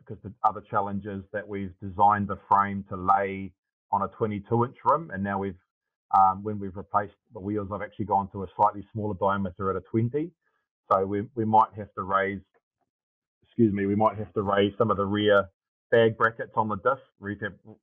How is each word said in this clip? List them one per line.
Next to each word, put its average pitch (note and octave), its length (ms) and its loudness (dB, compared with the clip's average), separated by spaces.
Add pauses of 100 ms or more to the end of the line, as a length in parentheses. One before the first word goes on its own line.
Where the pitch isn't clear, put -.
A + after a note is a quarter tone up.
'cause G#2+ 160 -14
the G2+ 100 -12 (120)
other G#2+ 180 -2
challenge G2+ 420 -4
is G2 280 -8
that G2+ 140 -8
we've G2 360 -8
designed G2+ 460 2
the F#2+ 100 -6 (100)
frame G2 400 2
to G2+ 80 -8
lay G2 560 -2 (380)
on G2+ 100 0
a G2 160 -2
twenty-two A2 480 0
inch C3 200 -6
rim, D3+ 280 0
and F#2+ 100 -6
now G2+ 160 0
we've, G2 200 -6 (580)
um, F#2+ 260 4
when G#2+ 160 -6
we've G2 180 -10
replaced G2+ 400 -4 (180)
the G#2 60 -14
wheels, G2+ 320 -4
I've G2 100 -6
actually G#2 240 -8
gone G2 240 0
to G2 140 -8
a - 20 -8 (100)
slightly G2+ 360 2
smaller G#2+ 280 -6
diameter G2 500 -2
at F#2 60 -2
a F2+ 40 -6
twenty. A#2+ 500 -2 (600)
So F#2+ 140 4
we, G2+ 300 -4
we A2+ 100 -2
might A2 320 4
have G2+ 180 -14
to G#2 80 -8
raise, G2 380 -2 (1040)
excuse A2 280 2
me, G2 140 0
we G2+ 80 2
might G#2 240 2
have G#2+ 160 -12
to G#2+ 80 -2
raise G2+ 360 2
some A2+ 120 2
of G2 60 0
the G2 100 0
rear G2+ 420 4 (420)
bag A2+ 260 6
brackets A2+ 380 -2
on A2 140 0
the G#2 80 -4
diff, B2 220 0 (220)
refab-, G#2 640 -10